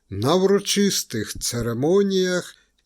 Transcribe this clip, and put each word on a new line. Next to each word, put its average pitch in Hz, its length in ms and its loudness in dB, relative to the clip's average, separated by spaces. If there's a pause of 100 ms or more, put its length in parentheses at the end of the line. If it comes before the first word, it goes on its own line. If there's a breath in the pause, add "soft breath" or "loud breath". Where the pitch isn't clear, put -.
(100)
на 110 240 0
урочистих 196 1040 0
церемоніях 180 1200 0 (300 soft breath)